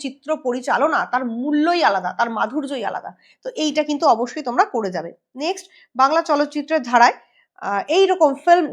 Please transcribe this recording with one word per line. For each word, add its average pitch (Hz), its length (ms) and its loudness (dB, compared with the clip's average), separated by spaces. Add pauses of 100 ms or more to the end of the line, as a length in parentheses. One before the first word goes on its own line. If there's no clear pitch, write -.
চিত্র 269 240 -12 (180)
পরিচালনা, 247 540 0 (120)
তার 254 100 -2 (180)
মূল্যই 302 500 0
আলাদা, 180 280 -2
তার 233 100 0 (100)
মাধুর্যই 254 520 -4
আলাদা। - 200 -10 (320)
তো - 60 -12 (160)
এইটা 302 240 0
কিন্তু 294 160 -2 (100)
অবশ্যই 247 340 -4
তোমরা 277 160 2 (100)
করে 214 220 -2
যাবে। 165 140 -8 (320)
নেক্সট, 370 240 -6 (300)
বাংলা 277 240 4 (100)
চলচ্চিত্রের 294 600 -2
ধারায়, 240 260 6 (460)
আহ, 196 200 -4 (140)
এইরকম 359 340 4 (140)
ফিল্ম 349 280 6